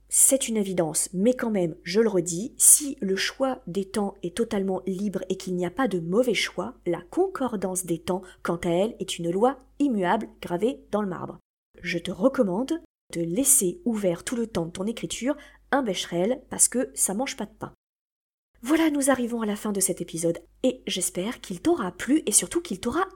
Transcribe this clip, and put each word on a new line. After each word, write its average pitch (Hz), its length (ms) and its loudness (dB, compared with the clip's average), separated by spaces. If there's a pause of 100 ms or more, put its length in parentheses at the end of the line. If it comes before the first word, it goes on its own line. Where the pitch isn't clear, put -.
c'est - 400 4
une 226 100 -2
évidence, 180 560 0
mais 202 200 4
quand 247 180 -4
même, 175 320 0
je 180 180 2
le 226 80 6
redis, 175 480 -2
si - 440 6
le 190 140 0
choix 254 520 -2
des 190 180 -4
temps 202 380 -4
est 175 120 -6
totalement 196 520 -2
libre 190 420 -2
et 185 80 -2
qu'il 185 180 -6
n'y 180 100 0
a 175 60 -2
pas 262 160 0
de 185 120 0
mauvais 196 340 2
choix, 185 400 -4 (140)
la 165 140 -2 (100)
concordance 226 760 -2
des 165 140 -4
temps, 185 240 -4 (180)
quant 170 160 -2
à 175 120 -4
elle, 190 300 2
est - 200 -8
une 170 100 -2
loi 214 300 2 (180)
immuable 214 500 2 (140)
gravée 196 400 -2 (100)
dans 208 100 0
le 208 60 -2
marbre. 139 300 -8 (440)
Je 175 180 -4
te - 120 -8
recommande 262 720 2 (320)
de 170 80 -2
laisser 180 640 2
ouvert 202 380 0
tout - 120 -6
le 233 120 -2
temps 185 180 -2
de 170 60 -10
ton 190 140 -6
écriture 233 520 -4 (340)
un 269 120 2
Becherel 190 680 -2
parce - 180 2
que - 280 -2
ça - 180 0
mange 262 240 -4
pas 214 80 -6
de - 120 -14
pain. - 160 -12 (880)
Voilà, 311 280 4
nous 277 200 2
arrivons 240 320 2
à 220 40 2
la 208 100 0
fin 214 160 -4
de 196 80 0
cet 180 220 0
épisode 170 380 -2 (240)
et 254 220 2
j'espère 190 540 -4
qu'il 175 220 -10
t'aura 294 300 2
plu 294 340 2
et 320 60 0
surtout - 300 2
qu'il 190 180 -6
t'aura 294 260 0 (100)